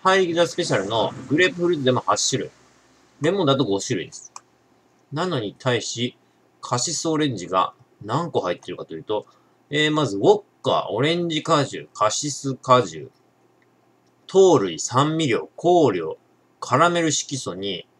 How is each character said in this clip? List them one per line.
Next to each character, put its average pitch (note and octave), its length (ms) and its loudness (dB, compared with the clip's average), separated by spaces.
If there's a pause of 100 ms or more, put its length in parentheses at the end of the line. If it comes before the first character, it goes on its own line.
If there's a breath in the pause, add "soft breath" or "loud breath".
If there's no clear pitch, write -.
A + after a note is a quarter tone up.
ハ F#3+ 140 4
イ F#3 120 2
ギ E3 60 -4
ザ E3+ 120 4
ス - 100 -8
ペ F3 80 -2
シ D#3 80 -2
ャ A#2+ 60 2
ル G2 80 -4
の G#2+ 260 -2 (160)
グ C#3+ 100 2
レ F3+ 100 4
ー - 20 0
プ F3 120 -6
フ F3 60 0
ル F3+ 80 2
ー - 20 -6
ツ C#3 60 -4
で B2+ 80 4
も A#2+ 140 0
八 - 240 0
種 B2+ 120 -4
類。 - 80 -10 (720)
レ D3 100 2
モ G3 120 0
ン - 40 2
だ C3 100 4
と C3 80 0
五 G2 160 -2
種 G#2+ 180 -4
類 D#2+ 80 -8
で - 60 -20
す。 - 200 -20 (800)
な D#3+ 140 -4
の D#3+ 140 -4
に G2+ 180 -8
対 A#2+ 240 0
し、 A#2+ 340 -6 (440)
カ - 180 -4
シ E3 160 -4
ス D#3+ 140 -4
オ D#3+ 100 0
レ D3+ 100 0
ン A#2 80 -4
ジ F2 120 -10
が F#2 260 0 (300)
何 C#3+ 260 -4
個 A#2+ 100 0
入 F2+ 140 -2
っ - 40 -10
て - 120 -16
る E2+ 60 -8
か E2 80 -12
と - 100 -14
い D#2+ 60 -10
う - 20 -18
と、 G#2 240 -6 (440 soft breath)
え D3+ 180 0
ー、 - 20 2
ま D3+ 160 2
ず、 G2+ 100 -4
ウ G2 40 -4
ォ A2+ 40 -2 (160)
ッ - 20 -20 (200)
カ、 E2+ 280 0
オ G#2+ 120 -2
レ D#3+ 120 2
ン F3 140 -2
ジ D#3 140 -4
果 D3+ 220 2
汁、 D2+ 300 -10
カ G#2+ 160 0
シ D3 200 -4
ス C3+ 240 -6
果 B2+ 280 4
汁、 D#2+ 280 -10 (1160)
糖 F#3 320 8
類、 F2+ 200 -2
酸 D3 380 0
味 D#3+ 120 0
料、 - 280 -2
香 E3 360 4
料、 - 260 -6 (420)
カ B2 180 0
ラ E3+ 120 6
メ F3 120 0
ル D#3 100 0
色 - 240 -6
素 F#2 180 -10
に F#2+ 320 -8 (120)